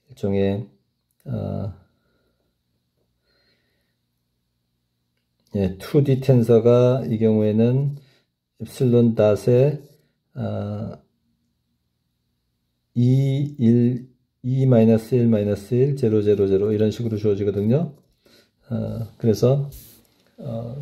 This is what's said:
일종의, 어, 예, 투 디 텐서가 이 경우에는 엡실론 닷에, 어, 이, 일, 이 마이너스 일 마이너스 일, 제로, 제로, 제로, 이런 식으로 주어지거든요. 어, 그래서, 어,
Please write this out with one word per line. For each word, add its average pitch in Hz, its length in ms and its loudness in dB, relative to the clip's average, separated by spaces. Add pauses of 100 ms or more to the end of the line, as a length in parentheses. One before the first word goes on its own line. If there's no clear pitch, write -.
일종의, 98 580 -4 (580)
어, 98 480 -8 (3750)
예, 92 240 -4
투 - 240 0
디 131 160 0
텐서가 120 920 2
이 113 80 -2
경우에는 113 800 0 (640)
엡실론 120 560 0
닷에, 123 640 2 (540)
어, 104 560 -8 (2000)
이, 135 640 0
일, 120 500 2 (360)
이 131 240 -2
마이너스 113 480 4
일 120 120 2
마이너스 104 460 -2
일, 135 220 0
제로, 110 260 0
제로, 101 260 2
제로, 98 240 0
이런 107 200 0
식으로 110 260 -6
주어지거든요. 101 760 -2 (760)
어, 107 380 -8 (100)
그래서, 127 520 0 (680)
어, 120 440 -12